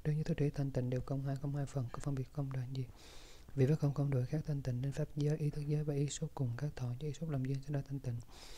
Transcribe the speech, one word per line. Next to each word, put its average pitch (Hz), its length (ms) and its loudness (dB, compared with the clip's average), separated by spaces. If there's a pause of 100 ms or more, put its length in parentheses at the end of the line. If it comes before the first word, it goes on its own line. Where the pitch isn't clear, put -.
trí 151 100 4
nhất 156 120 2
thiết 160 100 2
trí 143 140 4
thanh 135 200 0
tịnh 123 200 2
đều 127 100 2
không 135 240 0
hai, 139 120 0
không 143 200 -2
hai 139 100 0
phần, 127 260 0
có - 60 -6
phân 139 160 0
biệt 131 180 -2
không 139 200 -2
đoạn 131 240 -4
diệt. 127 100 -2 (720)
Vì 131 100 8
pháp 151 140 6
không 143 140 4
không 143 160 2
đổi 127 160 4
khác 156 200 0
thanh 139 160 0
tịnh 123 200 0
nên 139 100 0
pháp 151 240 0
giới, 147 200 4
ý 147 140 2
thức 147 160 -4
giới 151 180 2
và 147 100 0
ý 143 140 4
xúc 151 260 -4
cùng 127 220 0
các 147 200 -2
thọ 123 240 -2
do 151 60 -4
ý 147 60 -2
xúc 160 180 -4
làm 131 140 2
duyên 135 220 0
sinh 151 60 -2
ra 139 160 2
thanh 139 100 -2
tịnh. 123 180 -2 (420)